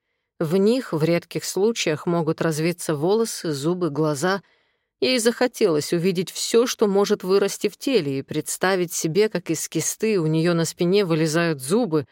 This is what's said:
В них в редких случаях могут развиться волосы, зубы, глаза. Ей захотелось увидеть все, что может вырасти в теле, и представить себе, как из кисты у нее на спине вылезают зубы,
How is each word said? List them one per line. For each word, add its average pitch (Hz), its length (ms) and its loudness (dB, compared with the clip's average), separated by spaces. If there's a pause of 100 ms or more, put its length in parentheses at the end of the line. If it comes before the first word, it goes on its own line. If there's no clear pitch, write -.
(400)
В 165 180 0
них 220 360 2
в 156 100 0
редких 165 420 -2
случаях 185 600 0
могут 170 360 0
развиться 165 520 -2
волосы, 185 600 0
зубы, 165 360 -2
глаза. 156 540 0 (560)
Ей 254 200 2
захотелось 214 720 0
увидеть 175 380 0
все, - 340 2
что - 220 0
может 202 360 2
вырасти 196 460 0
в - 80 -14
теле, 151 400 0
и 135 60 -6
представить 180 680 -2
себе, 190 380 0
как 175 220 -6
из - 180 -4
кисты 202 500 -2
у 160 60 0
нее 160 300 2
на 165 100 0
спине 185 400 2
вылезают 160 560 0
зубы, 160 500 0